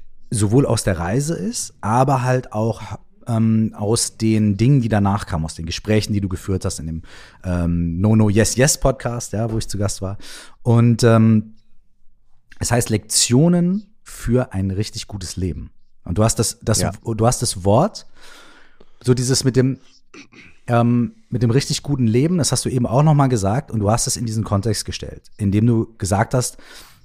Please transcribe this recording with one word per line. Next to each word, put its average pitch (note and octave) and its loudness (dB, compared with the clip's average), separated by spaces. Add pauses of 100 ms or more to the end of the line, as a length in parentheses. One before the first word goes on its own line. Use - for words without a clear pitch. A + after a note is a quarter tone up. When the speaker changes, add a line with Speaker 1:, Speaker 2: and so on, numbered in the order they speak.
(300)
Speaker 1:
sowohl G#2+ 2
aus - -2
der F#2 -2
Reise B2 -4
ist, - -8
aber B2+ 0
halt B2+ -2
auch, A2 -4 (440)
ähm, A2+ 2
aus G#2 -2
den G#2+ 2
Dingen, B2+ 4
die A2+ -2
danach G2+ 0
kamen, D#2+ -4
aus D#2 -10
den E2 -10
Gesprächen, G#2+ -2
die G2+ -2
du G2 -4
geführt F#2 -4
hast F#2+ -6
in - -10
dem, E2 -8 (420)
ähm, E2+ -2
No G#2+ 4
No G#2+ 6
Yes G#2 2
Yes C3+ 2
Podcast, A#2+ -4
ja, A2 -4
wo A2 -4
ich - -6
zu G2 -4
Gast G2 -4
war. F#2+ -6 (440)
Und, A#2 4
ähm, A2+ 4 (1040)
es G2 -4
heißt A#2+ 0
Lektionen F3 2
für - -4
ein F#2+ -2
richtig G#2 -6
gutes F#2 -12
Leben. E2 -6 (340)
Und F2 -6
du G#2+ 4
hast A2 0
das, - -2
das, G#2+ 0
Speaker 2:
Ja. E2+ -2 (100)
Speaker 1:
du A2+ 0
hast B2+ 0
das F#2+ -4
Wort, A#2 2 (960)
so B2+ 4
dieses B2+ 0
mit C3 0
dem, C3 2 (880)
ähm, A#2+ 2 (160)
mit A#2 -4
dem A#2+ 2
richtig C#3+ 0
guten C3 0
Leben, C#3 2
das C3+ 0
hast B2 -4
du - -2
eben A#2+ 0
auch B2+ 2
nochmal C#3+ 4
gesagt A2+ 0
und A2 -2
du G2 0
hast A#2 0
es - -4
in A#2+ -6
diesen A2 -2
Kontext G2+ -2
gestellt, - -12
indem G#2 2
du A2+ 2
gesagt G2+ 0
hast, B2 -2 (460)